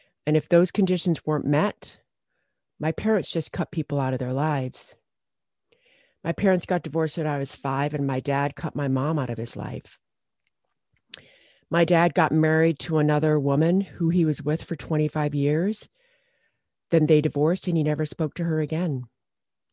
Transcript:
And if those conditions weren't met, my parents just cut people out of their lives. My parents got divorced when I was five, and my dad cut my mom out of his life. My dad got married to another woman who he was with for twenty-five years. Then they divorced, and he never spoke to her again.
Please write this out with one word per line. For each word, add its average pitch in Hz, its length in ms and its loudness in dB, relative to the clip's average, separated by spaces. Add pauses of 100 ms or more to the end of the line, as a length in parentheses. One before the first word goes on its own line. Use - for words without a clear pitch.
(260)
And 151 100 2
if 151 120 0
those 175 240 4
conditions 180 520 0
weren't 151 220 -2
met, 147 520 -2 (800)
my 160 140 -2
parents 208 380 -2
just - 220 -4
cut - 180 -4
people 143 300 -4
out 131 120 -2
of 127 60 -2
their 127 160 -4
lives. 135 600 -4 (1300)
My 165 100 -4
parents 185 340 2
got 180 160 -2
divorced 156 340 -2
when 156 100 -2
I 147 120 -2
was 139 160 -6
five, 143 400 -2
and 143 120 -2
my 135 140 -2
dad 139 360 -2
cut - 180 -6
my 143 140 -2
mom 139 300 0
out 123 120 -4
of 113 80 -6
his 117 180 -8
life. - 420 -10 (1700)
My 170 140 4
dad 170 300 4
got 170 180 2
married 160 480 4
to 160 180 -2
another 151 420 2
woman 156 400 2
who 175 300 -2
he 170 140 2
was 151 180 0
with 151 200 -2
for - 140 -6
twenty-five 151 580 -2
years. 151 540 0 (1040)
Then 156 160 4
they 151 140 6
divorced, 151 460 0
and 170 100 0
he 160 60 2
never 151 220 0
spoke 156 300 -4
to 170 100 -4
her 160 160 0
again. 156 440 -4 (680)